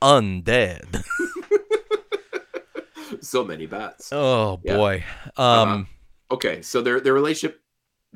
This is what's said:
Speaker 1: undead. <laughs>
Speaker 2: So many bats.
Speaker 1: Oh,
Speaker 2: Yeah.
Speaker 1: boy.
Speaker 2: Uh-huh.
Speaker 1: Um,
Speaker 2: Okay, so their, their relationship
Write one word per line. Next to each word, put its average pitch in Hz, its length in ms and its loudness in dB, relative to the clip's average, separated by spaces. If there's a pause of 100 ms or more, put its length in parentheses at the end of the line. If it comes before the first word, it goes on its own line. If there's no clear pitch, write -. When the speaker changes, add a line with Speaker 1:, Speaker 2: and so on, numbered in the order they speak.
Speaker 1:
undead. 104 1080 2
<laughs> - 40 -8 (2000)
Speaker 2:
So 127 240 -2
many 80 220 -8
bats. 98 460 -12
Speaker 1:
Oh, 117 520 0
Speaker 2:
Yeah. 101 120 0
Speaker 1:
boy. 98 280 0 (320)
Speaker 2:
Uh-huh. 120 260 6 (100)
Speaker 1:
Um, 98 160 -4 (420)
Speaker 2:
Okay, 98 320 -4
so 120 200 -2
their, 123 180 2
their 131 140 4
relationship 156 460 0 (560)